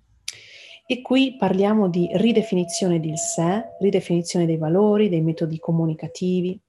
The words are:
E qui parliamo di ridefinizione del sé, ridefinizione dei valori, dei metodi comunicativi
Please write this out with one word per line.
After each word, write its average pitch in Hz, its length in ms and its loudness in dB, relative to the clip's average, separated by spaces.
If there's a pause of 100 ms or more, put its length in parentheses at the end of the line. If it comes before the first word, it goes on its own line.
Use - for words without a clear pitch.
(840)
E 247 160 -4
qui 262 340 2
parliamo 196 540 2
di 175 240 0
ridefinizione 185 880 0
del 156 180 -4
sé, 180 640 -2
ridefinizione 180 680 0
dei 165 100 0
valori, 202 540 2
dei 170 100 0
metodi 160 380 -2
comunicativi 170 1000 -4 (100)